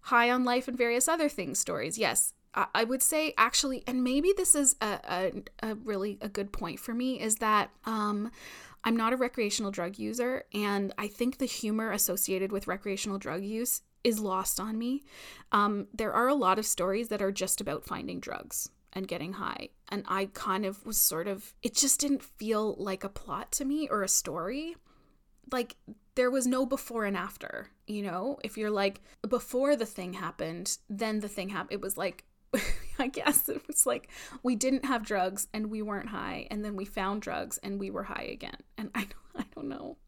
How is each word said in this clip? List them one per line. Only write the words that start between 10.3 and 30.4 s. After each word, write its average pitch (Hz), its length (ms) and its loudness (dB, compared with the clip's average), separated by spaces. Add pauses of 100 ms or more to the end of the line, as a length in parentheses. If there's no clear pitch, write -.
and 202 440 0
I 208 100 -4
think 240 300 -2
the 269 80 2
humor 220 460 -2
associated 190 600 0
with 196 160 -2
recreational 196 500 -2
drug 185 240 -4
use 220 400 -2 (220)
is 226 160 4
lost 190 400 0
on 220 180 -4
me. 247 260 -2 (500)
Um, 208 400 4
there 220 180 0
are 240 160 4
a 277 80 6
lot 196 240 6
of 214 60 -2
stories 196 420 2
that 208 140 -2
are 196 100 2
just 190 300 0
about 196 240 -4
finding - 340 -6
drugs - 500 -8 (220)
and 190 160 -6
getting 175 260 -6
high, - 360 -6 (180)
and 202 220 -4
I 196 240 2
kind 196 320 0
of 190 200 -6
was 220 120 -2
sort 165 320 2
of, 196 240 -6 (100)
it 226 120 0
just 277 260 6
didn't 277 220 2
feel 214 540 0
like 190 280 -4
a 196 40 -4
plot - 440 -6
to 285 100 -2
me 285 240 0
or 208 160 2
a 190 60 0
story. 262 680 -2 (720)
Like, 247 280 -2 (380)
there 254 140 6
was 254 160 2
no 254 200 4
before 240 400 -2
and 202 100 0
after, - 540 -8 (180)
you 208 140 -4
know? 202 420 -2
If - 140 -8
you're 214 120 0
like, 196 300 2 (280)
before 254 500 4
the 226 80 0
thing 180 260 -8
happened, 175 680 -4 (120)